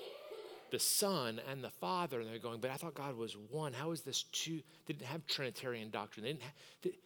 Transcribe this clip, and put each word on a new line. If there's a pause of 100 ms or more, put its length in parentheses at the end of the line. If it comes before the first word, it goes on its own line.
(720)
the
Son
and
the
Father,
and
they're
going,
"But
I
thought
God
was
one.
How
is
this
two?" (240)
They
didn't
have
Trinitarian
doctrine.
They
didn't
ha-, (280)
th-, (100)